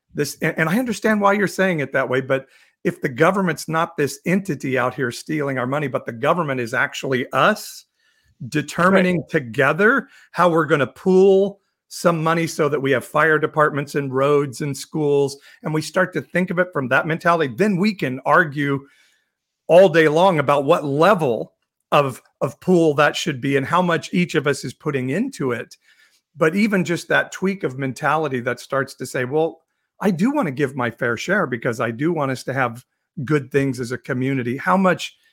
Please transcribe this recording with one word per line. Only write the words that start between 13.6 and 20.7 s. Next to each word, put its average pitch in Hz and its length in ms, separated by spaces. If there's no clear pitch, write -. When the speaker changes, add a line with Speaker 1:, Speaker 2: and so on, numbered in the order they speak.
Speaker 1:
and 139 200
roads 143 460
and 143 160
schools, 143 600
and 156 100
we 156 100
start 180 300
to 156 80
think 180 300
of 175 80
it 180 140
from 135 160
that 135 180
mentality, 165 500
then 202 220
we 208 160
can 131 320
argue 143 600
all 180 220
day 156 200
long 165 300
about 143 260
what 160 200